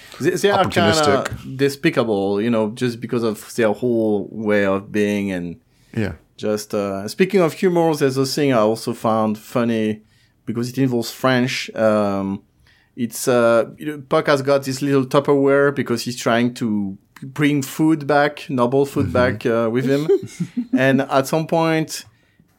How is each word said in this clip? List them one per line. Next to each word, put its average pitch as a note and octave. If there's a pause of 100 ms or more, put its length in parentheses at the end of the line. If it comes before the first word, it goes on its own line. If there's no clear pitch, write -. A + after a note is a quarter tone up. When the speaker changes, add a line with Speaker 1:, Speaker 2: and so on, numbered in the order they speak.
(200)
Speaker 1:
they, C#3+
they F#3
are G3
kinda E3+
Speaker 2:
Opportunistic. C#3
Speaker 1:
despicable, A2+
you A#2
know, A2
just A#2+
because A#2+
of A2
their A2
whole A2
way G#2
of G2
being. G2+
And F2 (400)
Speaker 2:
Yeah. G#2+ (240)
Speaker 1:
just, G#2+
uh, G2+
speaking F#3+
of D#3+
humor, E3+
there's C#3
a C3+
thing C#3
I B2
also A2
found A2
funny A2 (420)
because A#2
it B2
involves B2
French. B2+
Um, G2+ (540)
it's, A#2+
uh, A#2 (120)
you D3+
know, D3+
Puck D#3
has C#3+
got C3+
this C3
little C#3
Tupperware C#3
because A#2+
he's B2
trying A#2+
to G#2 (220)
bring C#3+
food D#3
back, D3
noble C3+
food C#3
Speaker 2:
Mm-hmm. E2+
Speaker 1:
back, B2
uh, A#2
with B2+
him. C#3+ (340)
Speaker 3:
<laughs> -
Speaker 1:
And C3+
at C3+
some D#3+
point, D#3+ (540)